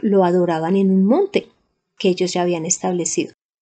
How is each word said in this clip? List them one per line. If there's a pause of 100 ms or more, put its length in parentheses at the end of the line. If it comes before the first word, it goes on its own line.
lo
adoraban
en
un
monte (500)
que
ellos
ya
habían
establecido. (300)